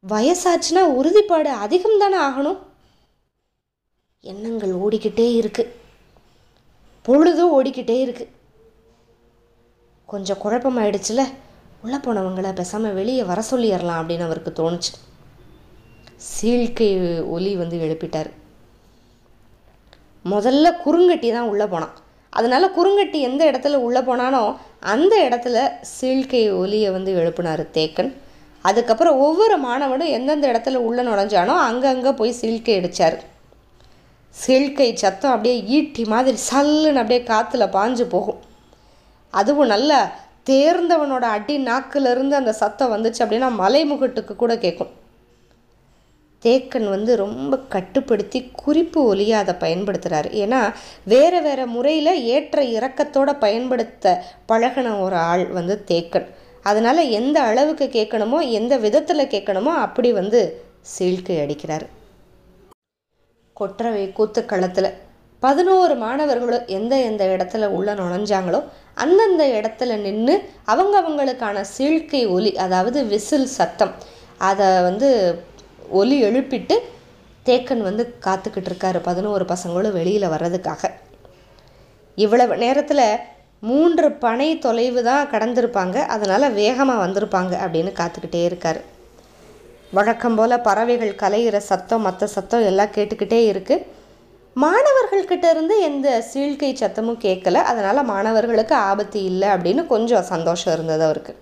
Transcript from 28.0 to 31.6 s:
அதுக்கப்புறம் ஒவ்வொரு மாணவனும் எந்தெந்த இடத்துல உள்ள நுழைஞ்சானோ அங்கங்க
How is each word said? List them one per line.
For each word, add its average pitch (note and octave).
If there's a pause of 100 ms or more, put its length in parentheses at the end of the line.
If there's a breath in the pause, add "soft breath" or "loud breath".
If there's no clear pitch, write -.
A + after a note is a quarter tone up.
அதுக்கப்புறம் C4
ஒவ்வொரு F4
மாணவனும் C4+
எந்தெந்த C#4
இடத்துல A#3
உள்ள A#3+
நுழைஞ்சானோ G3+
அங்கங்க B3+